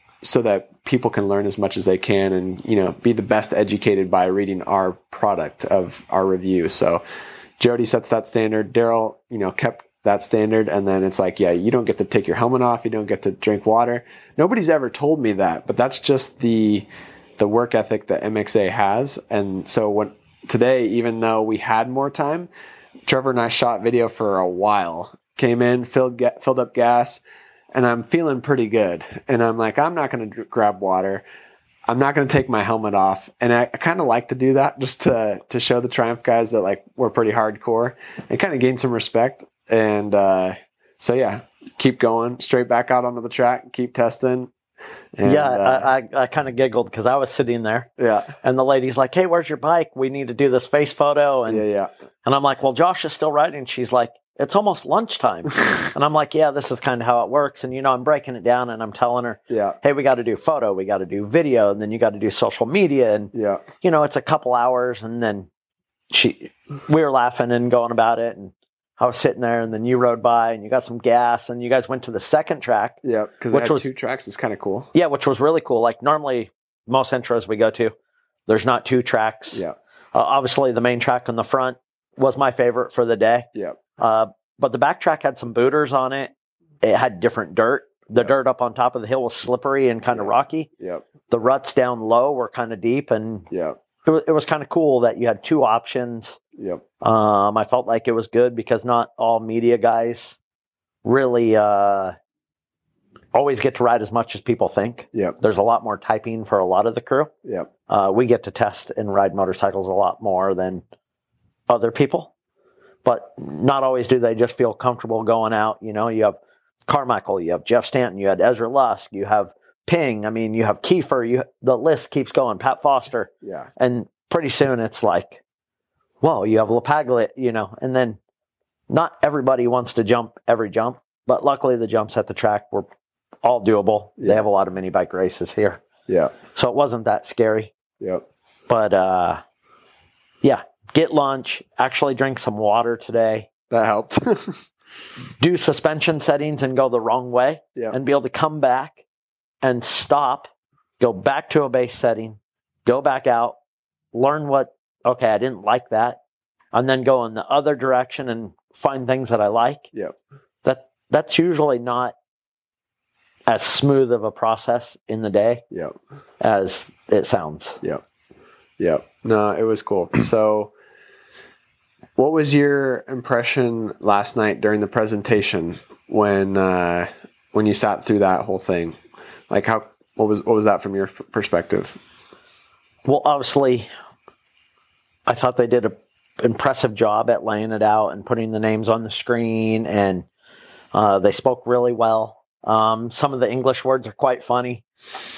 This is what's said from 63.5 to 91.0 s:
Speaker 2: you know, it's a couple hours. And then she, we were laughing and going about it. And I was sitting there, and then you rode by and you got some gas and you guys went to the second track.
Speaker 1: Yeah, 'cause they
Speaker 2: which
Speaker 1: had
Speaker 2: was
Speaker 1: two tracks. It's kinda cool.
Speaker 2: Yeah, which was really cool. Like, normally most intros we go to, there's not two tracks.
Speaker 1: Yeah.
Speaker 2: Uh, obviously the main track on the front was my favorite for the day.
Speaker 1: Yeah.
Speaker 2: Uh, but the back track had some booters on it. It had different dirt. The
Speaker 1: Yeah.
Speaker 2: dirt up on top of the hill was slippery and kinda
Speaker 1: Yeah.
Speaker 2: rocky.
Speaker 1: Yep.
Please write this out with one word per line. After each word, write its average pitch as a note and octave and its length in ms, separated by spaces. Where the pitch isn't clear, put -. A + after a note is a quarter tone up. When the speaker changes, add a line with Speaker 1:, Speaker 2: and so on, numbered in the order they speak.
Speaker 2:
you F#3 80
know, D3+ 140
it's C#3+ 120
a C3 60
couple B2+ 320
hours. B2 480
And A#2 200
then G2+ 260
she, - 400
we D#3 140
were D3 80
laughing B2 420
and A#2+ 180
going A#2+ 220
about A2+ 260
it. A#2 180
And G2 160
I B2 80
was A#2+ 100
sitting B2 240
there, A#2 220
and A2+ 100
then A2 140
you B2+ 100
rode A#2+ 260
by A#2 300
and G#2+ 100
you G#2+ 60
got B2 160
some A#2+ 140
gas A#2+ 500
and A#2+ 140
you A#2+ 80
guys C3 180
went C3 160
to B2 60
the A2 100
second D3+ 400
track. A2 420
Speaker 1:
Yeah, A2 240
'cause A#2+ 120
they C3 60
Speaker 2:
which A#2+ 100
Speaker 1:
had - 40
Speaker 2:
was C#3 100
Speaker 1:
two C3 120
tracks. C3 340
It's G#2 80
kinda G#2+ 220
cool. G2+ 360
Speaker 2:
Yeah, E3+ 120
which C#3 200
was C3 140
really D#3 220
cool. A#2 180
Like, A#2 220
normally C#3 480
most B2+ 260
intros A#2+ 360
we A2 80
go A2 140
to, A2+ 220
there's G#2+ 200
not B2 180
two B2+ 180
tracks. - 540
Speaker 1:
Yeah. F2 140
Speaker 2:
Uh, - 60
obviously C3 520
the A2+ 100
main A#2+ 180
track B2 280
on A#2 80
the A2+ 80
front B2+ 340
was C3 180
my C3+ 140
favorite A#2+ 420
for A#2+ 140
the A#2 100
day. A#2 380
Speaker 1:
Yeah. F#2+ 180
Speaker 2:
Uh, A2+ 280
but C3 140
the B2+ 60
back C#3+ 220
track D#3 220
had C3+ 160
some A#2 160
booters C#3 400
on C3 180
it. C3+ 200
It G#2+ 120
had A2 260
different G2 340
dirt. A#2 300
The A2+ 100
Speaker 1:
Yeah. A#2 60
Speaker 2:
dirt C3+ 200
up C3 140
on A#2+ 140
top B2+ 220
of A#2+ 60
the G#2+ 60
hill C3 140
was A#2 120
slippery C3+ 540
and A2+ 140
kinda A2+ 220
Speaker 1:
Yeah. G2+ 40
Speaker 2:
rocky. C#3+ 500
Speaker 1:
Yep. F2 280